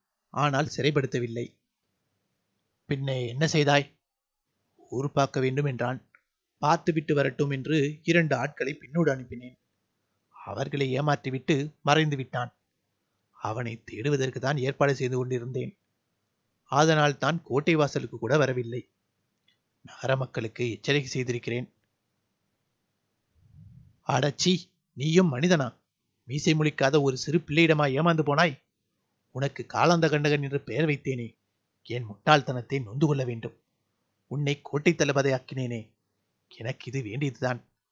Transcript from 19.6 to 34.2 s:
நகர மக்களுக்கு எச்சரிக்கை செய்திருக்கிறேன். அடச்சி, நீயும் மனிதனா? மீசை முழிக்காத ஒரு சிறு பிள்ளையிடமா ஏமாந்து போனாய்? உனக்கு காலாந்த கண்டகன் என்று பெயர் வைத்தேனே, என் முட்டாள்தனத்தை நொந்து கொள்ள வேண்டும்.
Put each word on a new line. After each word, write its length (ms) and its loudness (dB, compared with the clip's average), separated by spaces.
நகர 320 -6
மக்களுக்கு 500 -6
எச்சரிக்கை 440 -2
செய்திருக்கிறேன். 580 -4
அடச்சி, 460 0
நீயும் 340 4
மனிதனா? 380 2
மீசை 260 2
முழிக்காத 460 2
ஒரு 160 2
சிறு 240 -2
பிள்ளையிடமா 500 4
ஏமாந்து 340 2
போனாய்? 340 2
உனக்கு 320 -4
காலாந்த 420 4
கண்டகன் 360 2
என்று 180 -4
பெயர் 260 -2
வைத்தேனே, 400 -4
என் 160 -6
முட்டாள்தனத்தை 760 0
நொந்து 260 -2
கொள்ள 180 0
வேண்டும். 320 -8